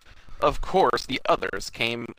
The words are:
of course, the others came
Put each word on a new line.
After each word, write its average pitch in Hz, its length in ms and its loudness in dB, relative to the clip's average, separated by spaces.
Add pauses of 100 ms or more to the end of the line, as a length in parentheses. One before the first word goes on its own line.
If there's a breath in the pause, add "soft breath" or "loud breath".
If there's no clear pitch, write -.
(420 soft breath)
of 143 180 2
course, 139 460 2
the 127 240 -4
others - 400 0
came 120 380 -4 (120)